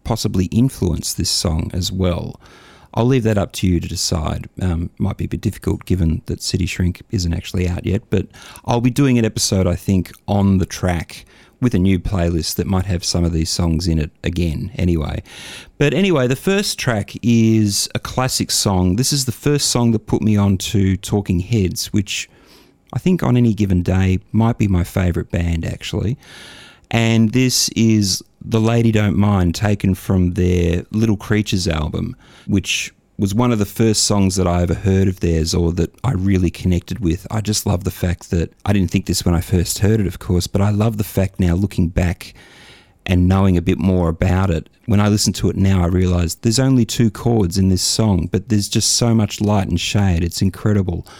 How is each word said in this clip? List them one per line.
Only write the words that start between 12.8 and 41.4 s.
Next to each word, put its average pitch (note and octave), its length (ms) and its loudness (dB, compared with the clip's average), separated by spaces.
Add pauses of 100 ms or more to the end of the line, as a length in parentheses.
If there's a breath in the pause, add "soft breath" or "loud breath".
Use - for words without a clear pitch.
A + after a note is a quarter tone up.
have F2 180 -4
some F2 200 0
of E2 80 0
these E2 180 -2
songs E2 360 -2
in D#2+ 140 0
it D2 100 -4 (140)
again E2 500 -4
anyway. E2 480 -2 (560 loud breath)
But D3 160 2
anyway, E3 320 2
the B2+ 80 0
first G3 460 -2
track G#2+ 320 -2 (100)
is A2 720 2
a - 60 -6
classic - 500 -4
song. F#2 460 2
This B2+ 160 0
is C#3 140 -2
the A#2+ 40 -2
first D3 400 -2
song A#2+ 220 2
that G#2+ 160 -2
put - 140 0
me G#2+ 140 2
on G2+ 220 4
to G2 380 0
Talking G2+ 420 -2
Heads, F#2+ 540 -2
which - 360 -4 (640 soft breath)
I - 60 -6
think F#3 240 -2
on B2 140 2
any A#2+ 180 4
given F#2+ 300 0
day F#2 340 2 (140)
might A2+ 260 2
be G#2+ 80 2
my F#2 160 2
favourite F2+ 480 -2
band, E2+ 340 -2
actually. - 540 -4 (720 loud breath)
And A2+ 380 2
this B2+ 460 2
is G#2+ 440 2 (200)
The A2+ 200 -2
Lady A#2 300 2
Don't G#2+ 260 2
Mind, F#2+ 380 2
taken G2+ 400 0
from F#2 380 0
their F2+ 580 0
Little A2 260 0
Creatures G#2 520 -2
album, D#2 480 -4 (320 loud breath)
which - 440 -2 (240)
was G2+ 160 0
one B2 200 2
of G#2+ 80 0
the G2+ 40 0
first A2 440 0
songs G2 260 2
that F#2 140 0
I F2 140 0
ever F#2 120 0
heard F#2+ 320 2
of F#2 140 -2
theirs D#2+ 340 0
or E2+ 200 2
that E2 280 -2
I - 120 0
really F#2 360 2
connected F2+ 480 -2
with. F2+ 320 -2
I A2 120 -2
just G#2 220 -2
love F#2+ 200 -2
the F#2 80 -4
fact - 400 -4
that, E2 200 -2 (120)
I G2+ 80 0
didn't G2 180 2
think F#2+ 160 -2
this - 180 -2
when E2+ 120 2
I E2 40 0
first - 380 -2
heard G#2+ 220 2
it, F#2+ 80 -2
of F2+ 100 -8
course, F2+ 300 -2
but - 120 -2
I G#2+ 100 2
love G#2 280 0
the G#2+ 60 -4
fact - 340 -2
now, F2 160 2